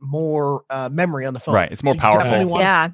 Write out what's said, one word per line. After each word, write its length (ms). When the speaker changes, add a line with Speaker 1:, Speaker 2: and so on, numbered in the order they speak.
Speaker 1:
more, 680
uh, 220
memory 360
on 60
the 60
phone. 160
Speaker 2:
Right, 160
it's 140
more 100
Speaker 1:
So 40
you 20
definitely 380
Speaker 2:
powerful. 120
Speaker 1:
wanna 140
Speaker 3:
Yeah, 300